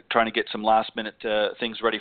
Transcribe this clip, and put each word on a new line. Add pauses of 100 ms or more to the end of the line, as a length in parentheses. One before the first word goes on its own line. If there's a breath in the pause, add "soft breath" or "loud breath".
(120)
trying
to
get
some
last-minute,
uh, (100)
things
ready